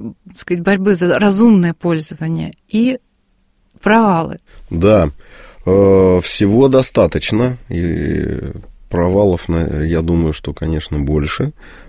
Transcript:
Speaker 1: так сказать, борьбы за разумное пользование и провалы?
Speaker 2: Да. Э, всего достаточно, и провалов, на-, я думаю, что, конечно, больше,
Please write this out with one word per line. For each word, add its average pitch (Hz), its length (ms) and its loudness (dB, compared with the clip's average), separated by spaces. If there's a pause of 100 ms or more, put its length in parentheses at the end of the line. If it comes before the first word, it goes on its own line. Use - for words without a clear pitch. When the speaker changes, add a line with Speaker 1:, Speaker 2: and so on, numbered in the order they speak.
(260)
Speaker 1:
так - 120 -20
сказать, 175 260 -6
борьбы 190 320 0
за 175 240 0
разумное 196 560 4
пользование 160 800 -6 (140)
и 240 300 -2 (840)
провалы? 202 580 0 (320)
Speaker 2:
Да. 87 400 2 (540)
Э, 95 580 4
всего 110 460 2
достаточно, 127 880 0 (120)
и 82 720 -4 (480)
провалов, 90 580 0
на-, 80 380 -2
я 82 160 0
думаю, 82 320 0
что, - 200 -10
конечно, 78 460 -6
больше, 73 540 -2 (360)